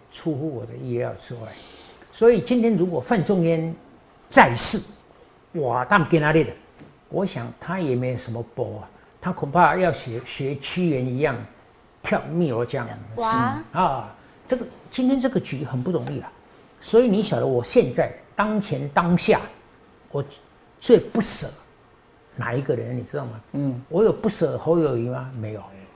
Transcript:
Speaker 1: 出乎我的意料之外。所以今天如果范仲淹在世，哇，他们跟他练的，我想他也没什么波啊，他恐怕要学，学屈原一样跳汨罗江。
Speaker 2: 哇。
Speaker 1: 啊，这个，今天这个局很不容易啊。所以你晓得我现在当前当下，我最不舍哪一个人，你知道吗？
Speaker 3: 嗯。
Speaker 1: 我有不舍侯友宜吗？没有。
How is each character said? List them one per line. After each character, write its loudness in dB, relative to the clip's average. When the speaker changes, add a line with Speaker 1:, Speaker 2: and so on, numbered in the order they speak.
Speaker 1:
出 -4
乎 -6
我 -10
的 -14
意 -6
料 -2
之 -14
外。 -12
所 6
以 6
今 2
天 4
如 2
果 -2
范 2
仲 2
淹 0
在 6
世， 4
哇， 0
他 4
们 2
跟 4
他 2
练 4
的， -8
我 -2
想 -8
他 -6
也 0
没 -2
什 -10
么 -6
波 -6
啊， -18
他 -4
恐 -6
怕 6
要 2
学， -8
学 -6
屈 -2
原 0
一 -2
样 0
跳 0
汨 0
罗 -2
江。 -6
Speaker 2:
哇。 0
Speaker 1:
啊， -2
这 0
个， -6
今 0
天 4
这 2
个 -2
局 -4
很 -4
不 -4
容 -4
易 -8
啊。 -14
所 4
以 2
你 4
晓 0
得 0
我 0
现 2
在 0
当 0
前 -4
当 4
下， 2
我 -4
最 6
不 -2
舍 2
哪 -4
一 -2
个 0
人， -6
你 -6
知 -12
道 -6
吗？ -10
Speaker 3:
嗯。 -4
Speaker 1:
我 2
有 6
不 -2
舍 0
侯 0
友 2
宜 -2
吗？ -8
没 -8
有。 -12